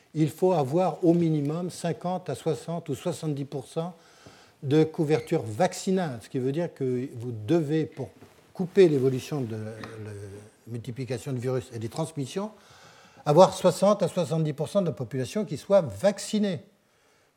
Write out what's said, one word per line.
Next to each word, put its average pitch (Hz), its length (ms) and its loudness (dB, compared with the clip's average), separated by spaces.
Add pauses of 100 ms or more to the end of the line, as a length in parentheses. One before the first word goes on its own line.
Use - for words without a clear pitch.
(140)
il 156 160 2
faut 185 240 2
avoir 160 500 2
au 170 100 6
minimum 165 560 0
cinquante 175 600 -4
à - 60 -4
soixante 165 540 -4
ou 135 60 -4
soixante-dix 147 500 -4
pour 131 220 -10
cent 170 280 -6 (680)
de 151 200 6
couverture 156 600 0
vaccinale, 170 800 -2
ce - 80 -20
qui 139 100 -4
veut 131 120 0
dire 160 220 -4
que 127 420 -4
vous 120 180 -8 (140)
devez, 156 380 2
pour - 240 -10 (440)
couper 180 360 6
l'évolution 135 520 0
de 110 140 -4
la 110 560 -10 (560)
multiplication 120 640 -8
de 127 40 -2
virus 127 360 -2
et 120 40 -12
des 110 120 -6
transmissions, 165 640 -6 (760)
avoir 165 280 8
soixante 190 480 4
à 170 60 4
soixante-dix 156 460 -2
pour 127 160 -6
cent 202 120 2
de 175 60 0
la 139 60 -2
population 127 520 -4
qui 139 120 -8
soit 196 240 4
vaccinée. 185 800 -2 (760)